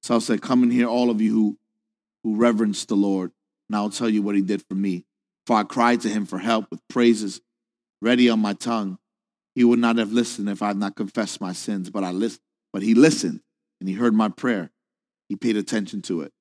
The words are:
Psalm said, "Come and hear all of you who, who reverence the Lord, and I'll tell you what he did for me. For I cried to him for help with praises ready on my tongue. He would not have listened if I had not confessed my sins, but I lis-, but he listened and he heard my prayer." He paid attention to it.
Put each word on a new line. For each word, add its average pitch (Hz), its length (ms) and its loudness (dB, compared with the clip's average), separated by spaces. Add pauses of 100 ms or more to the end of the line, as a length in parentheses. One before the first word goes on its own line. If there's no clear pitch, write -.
Psalm 120 180 0
said, 107 200 -2
"Come 123 220 2
and 120 100 2
hear 123 140 2
all 120 240 0
of 107 100 -2
you 110 120 2
who, 107 260 0 (640)
who 107 140 -4
reverence 110 480 0
the 110 100 -4
Lord, 95 380 0 (360)
and 104 80 -4
I'll 104 140 -2
tell 117 180 -4
you 107 140 2
what 101 120 -2
he 98 80 2
did 98 260 -2
for 95 60 -8
me. 95 300 -2 (420)
For 117 100 2
I 104 80 2
cried 120 380 2
to 113 60 -2
him 104 180 -4
for 95 120 -8
help 110 320 -2
with - 180 -14
praises 113 520 2 (600)
ready 123 280 4
on 110 120 2
my 104 120 0
tongue. 101 460 -4 (580)
He 123 80 4
would 120 140 6
not 117 180 2
have 107 160 -2
listened 113 360 -2
if 101 140 -6
I 104 60 -2
had 101 80 -2
not 98 200 -4
confessed 104 440 -6
my 90 120 -6
sins, 95 380 -6
but 98 140 -6
I 90 60 -4
lis-, 101 280 -4 (340)
but 98 100 -6
he 113 120 4
listened - 460 4 (400)
and 95 80 -6
he 95 60 -4
heard 113 200 2
my 107 140 2
prayer." 98 420 -4 (580)
He 104 60 -6
paid 113 220 -2
attention 101 460 -4
to 87 180 -6
it. 76 200 -12